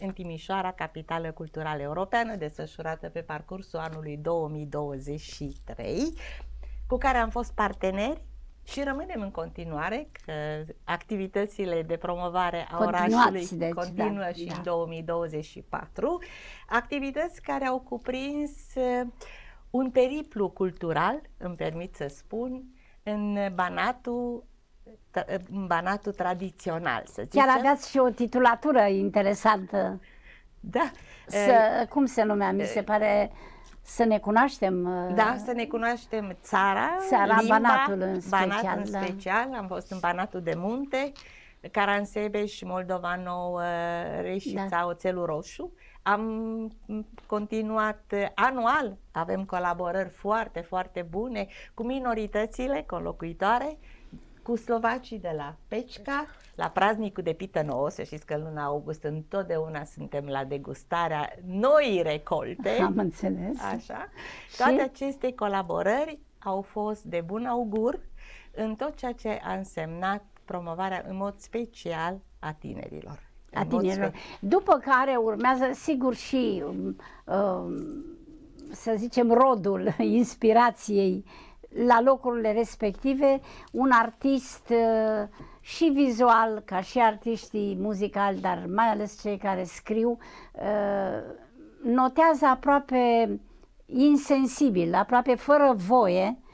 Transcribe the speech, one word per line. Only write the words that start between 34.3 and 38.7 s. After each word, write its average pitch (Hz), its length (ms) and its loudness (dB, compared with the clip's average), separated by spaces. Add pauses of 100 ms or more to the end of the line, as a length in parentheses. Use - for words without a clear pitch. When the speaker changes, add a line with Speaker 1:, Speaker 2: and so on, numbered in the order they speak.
Speaker 2:
eh, 180 60 -4
Speaker 1:
Da, 220 300 4
Să 247 80 -4
ne 233 120 -4
cunoaștem 226 800 -4
țara, 202 540 2 (120)
Speaker 2:
țara, 220 300 6
Speaker 1:
limba, 220 200 6
Speaker 2:
Banatul 240 420 4
în 185 280 -2
Speaker 1:
Banat 190 300 2
Speaker 2:
special, 185 260 -2